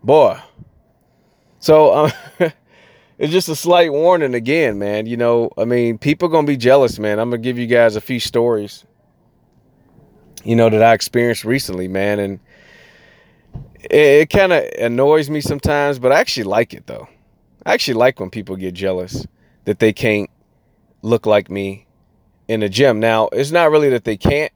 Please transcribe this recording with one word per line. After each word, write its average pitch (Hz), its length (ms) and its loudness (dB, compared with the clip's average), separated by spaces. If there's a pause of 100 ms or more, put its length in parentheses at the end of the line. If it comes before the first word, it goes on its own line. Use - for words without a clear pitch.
Boy. 127 340 4 (1200)
So, 156 360 6
um, 151 160 2 (260)
<laughs> 165 140 0 (640)
it's 151 140 -4
just 175 180 0
a 156 60 -4
slight 175 360 2
warning 151 440 0
again, 120 420 0
man. 104 300 -4
You 120 100 -6
know, 117 400 0
I 110 80 -2
mean, 120 320 -2
people 156 300 -2
gonna 160 180 0
be 143 120 -2
jealous, 123 420 2
man. 104 180 -2
I'm 120 140 -4
gonna 117 100 -4
give 120 160 -6
you 120 80 -6
guys 117 300 4
a 107 60 -4
few 123 180 -6
stories, 117 680 -4 (1600)
you 113 120 -2
know, 117 140 4
that 110 140 2
I 117 100 6
experienced 120 520 -2
recently, 95 420 -6
man. 101 320 -2
And 98 200 -6 (1500)
it, 147 320 6
it 160 80 0
kinda 190 560 0
annoys 139 440 2
me 151 120 -6
sometimes, 143 560 -2
but 127 140 0
I 156 80 4
actually 135 240 -4
like 104 320 -2
it, - 100 -20
though. - 220 -16 (580)
I - 80 0
actually 127 220 -4
like 127 240 2
when 92 100 -10
people 95 280 -12
get 92 180 -10
jealous 92 500 -6 (380)
that 107 160 -4
they 110 140 2
can't 104 360 -2 (720)
look 113 240 -2
like 104 240 2
me 98 380 -10 (600)
in 113 120 -2
the 104 100 -2
gym. 113 300 0
Now, 110 320 0
it's 143 200 -4
not 165 200 2
really 151 180 2
that 123 140 -2
they 107 140 -4
can't. 143 380 -4